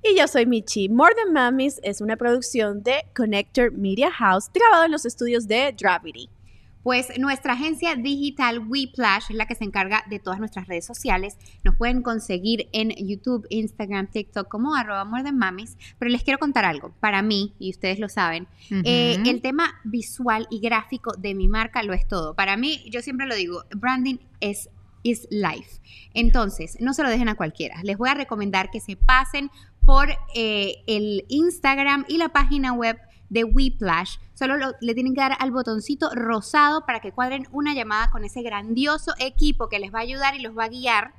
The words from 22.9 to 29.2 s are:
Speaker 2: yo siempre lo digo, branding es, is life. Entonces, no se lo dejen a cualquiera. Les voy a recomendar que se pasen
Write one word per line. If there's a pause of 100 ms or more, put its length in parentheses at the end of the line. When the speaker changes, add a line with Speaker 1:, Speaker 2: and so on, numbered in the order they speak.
Speaker 2:
yo
siempre
lo
digo, (120)
branding (220)
es, (320)
is
life. (320)
Entonces,
no
se
lo
dejen
a
cualquiera.
Les
voy
a
recomendar
que
se
pasen (360)